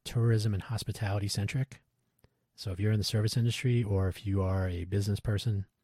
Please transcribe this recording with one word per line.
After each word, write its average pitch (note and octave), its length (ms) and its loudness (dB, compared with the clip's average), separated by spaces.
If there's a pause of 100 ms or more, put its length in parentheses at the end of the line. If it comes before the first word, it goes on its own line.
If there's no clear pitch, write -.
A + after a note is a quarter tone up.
tourism A2+ 500 2
and F#2+ 80 -2
hospitality G#2 640 -4
centric. G#2 540 -2 (760)
So - 160 -10
if F2 80 -8
you're G#2+ 140 2
in A2 60 2
the G2 60 0
service G#2+ 320 0
industry, A#2+ 460 2
or G2 240 2
if - 180 -4
you G2 160 0
are F#2 280 0
a F2 160 -4
business G2 340 0
person, G2+ 480 -2 (160)